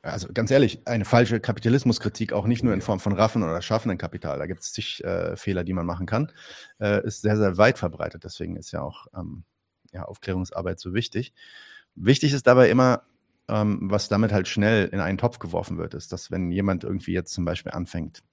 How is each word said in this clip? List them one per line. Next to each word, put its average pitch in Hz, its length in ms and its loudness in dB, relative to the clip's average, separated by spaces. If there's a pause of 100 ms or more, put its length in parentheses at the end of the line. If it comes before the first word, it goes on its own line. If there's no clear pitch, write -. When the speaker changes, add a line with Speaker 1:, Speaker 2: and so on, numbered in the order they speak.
Speaker 1:
also 90 320 -8
ganz 113 180 0
ehrlich, 131 360 4
eine 113 180 0
falsche 117 360 4
Kapitalismuskritik, 117 920 0
auch 101 140 -2
nicht 117 180 0
nur 117 80 2
in 95 80 0
Speaker 2:
Ja. - 60 -8
Speaker 1:
Form 98 140 0
von 101 120 -2
raffen 110 300 2
oder 82 180 -2
schaffenden 110 380 -2
Kapital. 73 400 -8
Da 71 80 -6
gibt's 87 260 -10
zig, - 320 -10
äh, 87 320 -4
Fehler, 90 280 -4
die 92 100 -4
man 90 100 -2
machen 85 220 -6
kann. 127 260 -2 (480)
Äh, 104 260 2
ist 107 140 -6
sehr, 107 160 2
sehr 95 220 2
weit 117 180 6
verbreitet. 78 480 -6
Deswegen 85 320 -8
ist 82 160 -14
ja 73 80 -6
auch, - 340 -12
ähm, 85 300 -12 (480)
ja, 92 120 -10
Aufklärungsarbeit 90 760 -6
so 90 140 -8
wichtig. 120 400 -4 (600)
Wichtig 135 360 4
ist 139 140 0
dabei 123 240 10
immer, 127 320 4 (480)
ähm, 104 280 0 (120)
was 101 180 0
damit 107 240 2
halt 95 140 2
schnell 107 420 2
in 98 120 -4
einen 92 180 -2
Topf 120 200 0
geworfen 87 400 -6
wird, 82 160 -8
ist, - 180 -10
dass - 180 -12
wenn 90 200 -4
jemand 95 340 0
irgendwie 92 280 -6
jetzt 90 200 -4
zum 90 140 -4
Beispiel 80 260 -6
anfängt 82 500 -8 (100)